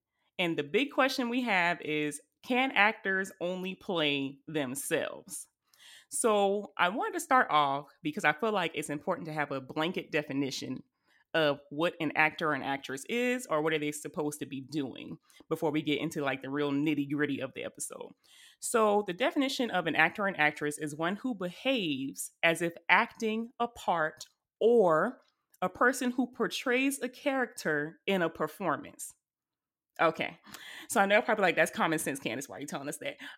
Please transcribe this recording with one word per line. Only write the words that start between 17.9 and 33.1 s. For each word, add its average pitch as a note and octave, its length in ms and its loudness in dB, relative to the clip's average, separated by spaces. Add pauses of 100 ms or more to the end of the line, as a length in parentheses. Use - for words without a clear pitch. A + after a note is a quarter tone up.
So G#3 480 4
the F3 60 -2
definition C4+ 580 0
of F3+ 160 2
an D#3 80 0
actor E3+ 320 4
and F3 100 -4
actress D3+ 400 0
is D3 160 -6
one E3 220 -2
who B3 180 -6
behaves F3+ 960 -4 (120)
as E3 180 4
if E3+ 120 -2 (160)
acting A3 600 2 (120)
a A#3+ 60 -2
part E3+ 580 -2 (340)
or G#3 600 6 (420)
a F#3 80 0
person B3+ 420 2
who B3 160 0
portrays C4 720 0
a B3+ 60 -4
character A3+ 1000 -2
in F#3+ 160 2
a E3 80 2
performance. D3+ 840 -6 (840)
Okay. E3 380 0 (520)
So A3+ 100 0
I G3 80 6
know G3+ 80 6
you're G#3+ 80 8
probably G#3 200 2
like, E3+ 120 4
"That's E3 160 4
common E3 260 2
sense, C#3+ 220 -4
Candace. B2 280 -6
Why F#2+ 100 -12
are - 20 -12
you C#3+ 80 -10
telling C#3 200 -8
us D#3 100 -8
that?" - 180 -8 (220)